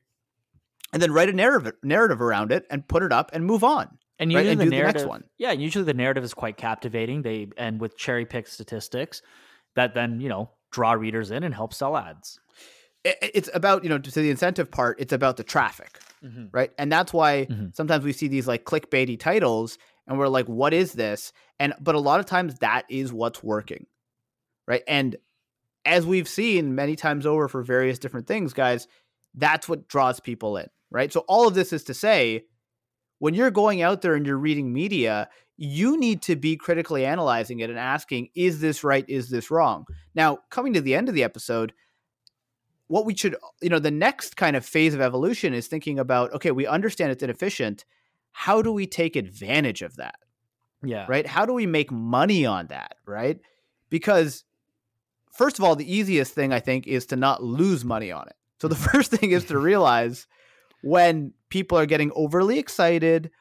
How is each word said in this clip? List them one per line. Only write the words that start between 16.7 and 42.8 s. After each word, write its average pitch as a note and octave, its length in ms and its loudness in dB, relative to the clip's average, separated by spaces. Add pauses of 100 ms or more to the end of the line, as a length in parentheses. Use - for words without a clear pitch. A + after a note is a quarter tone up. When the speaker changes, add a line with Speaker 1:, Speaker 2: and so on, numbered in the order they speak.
Speaker 1:
And D3 140 -2
that's E3+ 220 2
why D3 360 2
Speaker 2:
Mm-hmm. G#2 240 -6
Speaker 1:
sometimes D#3 300 0
we C#3+ 80 -2
see D3 160 -4
these, C3+ 180 -2
like, A#2+ 200 -2
clickbaity C3 520 0
titles B2 600 0 (280)
and C3+ 140 -4
we're C#3 80 2
like, C3 200 2
"What B2+ 260 2
is F#3 180 2
this?" G#2+ 400 -6 (300)
And, C#3+ 180 0
but D3+ 160 0
a D3+ 40 2
lot C#3+ 200 4
of F#3+ 60 -2
times F3+ 300 -2
that A#2 340 0
is C3 240 -6
what's A#2 280 -4
working, G#2+ 440 -6 (840)
right? A#2+ 200 0
And C3+ 280 0 (680)
as E3 200 4
we've F3+ 220 0
seen F3+ 480 0
many C#3+ 220 -2
times D3 280 -2
over D3+ 220 2
for B2+ 160 -6
various B2+ 360 0
different B2 280 -10
things, F#3+ 260 -2
guys, B2 320 0 (480)
that's D3 360 0
what - 180 -4
draws C3 320 2
people G#2+ 380 -6
in, E2 100 -8 (240)
right? C#3 200 -2
So E3 160 0
all A3+ 200 6
of F#3+ 60 4
this F3+ 200 0
is D3+ 120 -6
to C3 80 -8
say, B2+ 520 2 (720)
when D#3 140 0
you're A#3+ 180 4
going G3+ 300 2
out F#3 200 2
there E3 140 2
and D3 100 0
you're C#3 120 -2
reading C#3+ 360 -2
media, B2+ 560 -2 (280)
you E3 400 0
need A#3 260 0
to E3 140 0
be D#3 180 0
critically D#3+ 500 -2
analyzing B2 540 -2
it A2+ 100 -4
and A#2 80 -10
asking, B2+ 560 -4
"Is F3 280 0
this D#3 220 -2
right? C#3 260 2
Is B2+ 200 -4
this B2 220 -6
wrong?" D3+ 340 0 (300)
Now, D#3 240 2 (100)
coming B3+ 240 -2
to E3+ 80 2
the C3+ 140 2
end A#3 140 0
of G3 60 -4
the C3 80 2
episode, A2+ 500 -4 (1120)